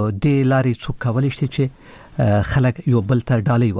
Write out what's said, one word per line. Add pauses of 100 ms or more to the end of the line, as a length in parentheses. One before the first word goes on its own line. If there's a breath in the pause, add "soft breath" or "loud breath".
(220)
دې (160)
لارې (100)
څوک
کولی
شي
چې،
اه، (120)
خلک
یو
بل
ته
ډالۍ